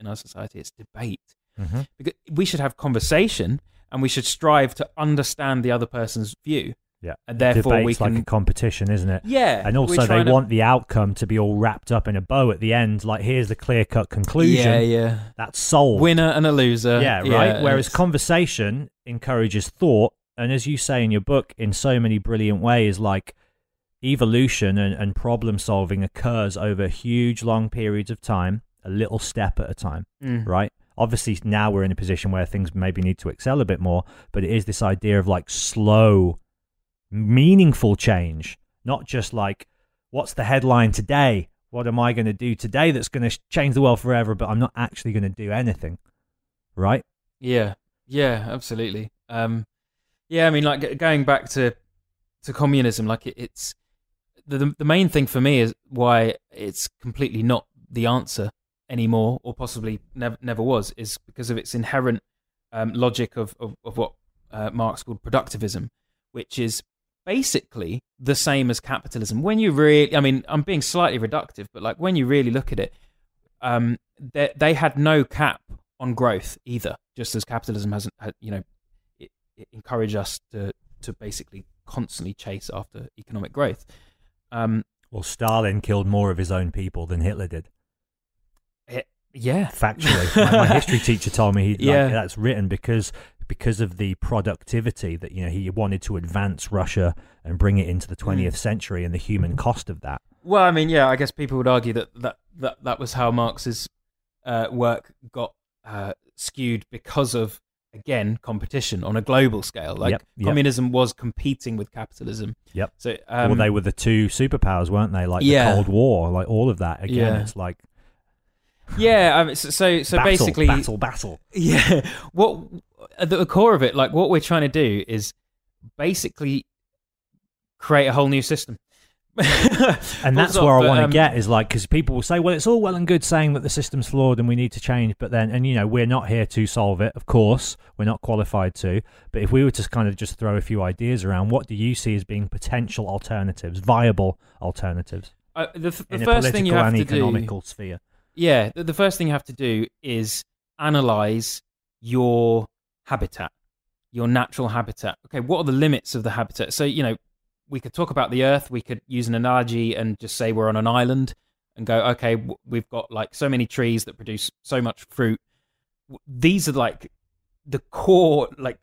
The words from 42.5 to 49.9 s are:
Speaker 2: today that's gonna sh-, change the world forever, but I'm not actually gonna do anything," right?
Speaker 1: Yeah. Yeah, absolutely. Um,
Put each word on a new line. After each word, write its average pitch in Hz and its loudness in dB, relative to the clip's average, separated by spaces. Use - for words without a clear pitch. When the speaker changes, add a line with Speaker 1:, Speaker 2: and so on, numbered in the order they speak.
Speaker 2:
today 135 0
that's 123 -4
gonna 120 -2
sh-, - -6
change 139 0
the 135 4
world 123 6
forever, 117 0
but 101 -4
I'm 107 0
not 123 0
actually 117 -6
gonna 101 0
do 101 -8
anything," 104 -4
right? 98 0
Speaker 1:
Yeah. 120 0
Yeah, 123 0
absolutely. 107 -8
Um, 113 -4